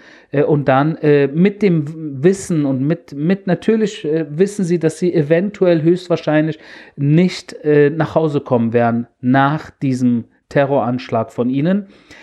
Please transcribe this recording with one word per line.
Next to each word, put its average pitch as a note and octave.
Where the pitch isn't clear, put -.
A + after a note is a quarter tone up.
äh, D3
und D3
dann, C#3+
äh, D3
mit F3+
dem D#3
Wissen F3
und C3+
mit, D#3
mit E3
natürlich, G#3
äh, D#3+
wissen G3
sie, F3
dass D#3+
sie -
eventuell E3+
höchstwahrscheinlich D#3+
nicht, D#3
äh, D3
nach D#3
Hause D3+
kommen A#2
werden A#2
nach C3+
diesem B2
Terroranschlag B2+
von B2
ihnen, F3+